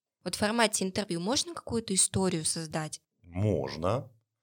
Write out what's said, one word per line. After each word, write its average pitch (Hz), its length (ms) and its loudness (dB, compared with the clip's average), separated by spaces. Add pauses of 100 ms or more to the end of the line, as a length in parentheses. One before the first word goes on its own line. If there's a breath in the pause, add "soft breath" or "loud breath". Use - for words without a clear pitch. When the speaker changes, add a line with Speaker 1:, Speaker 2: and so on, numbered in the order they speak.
(240)
Speaker 1:
Вот 180 100 -4
в - 40 -8
формате 214 460 2
интервью 185 360 -2
можно 277 340 -2
какую-то 226 400 -4
историю 185 500 2
создать? 160 560 -4 (220)
Speaker 2:
Можно. 87 880 0 (320)